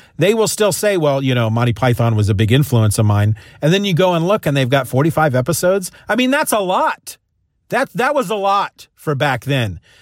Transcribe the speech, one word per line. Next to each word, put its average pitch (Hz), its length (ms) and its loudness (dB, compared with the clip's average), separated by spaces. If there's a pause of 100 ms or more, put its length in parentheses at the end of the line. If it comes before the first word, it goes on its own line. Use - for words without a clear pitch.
(180)
they 185 160 2
will 220 140 0
still 208 240 0
say, 202 260 0
"Well, 143 240 0
you 131 120 0
know, 117 160 0
Monty 117 240 0
Python 117 420 0
was 104 120 2
a 110 60 0
big 104 180 0
influence 117 460 2
of 110 80 2
mine." 104 300 2 (260)
And 151 100 2
then 202 140 0
you 196 80 0
go 180 200 2
and 165 140 0
look, 208 180 0
and 143 120 0
they've 131 100 0
got 131 200 0
forty-five 151 480 0
episodes. 180 560 -2 (180)
I 208 60 0
mean, 254 160 0
that's 294 200 -2
a 226 80 0
lot. 208 580 -4 (520)
That, 247 240 -2
that 247 200 -2
was 247 160 -2
a 220 60 -2
lot 196 600 -2
for 151 200 -4
back 131 300 -2
then. 120 340 -4 (220)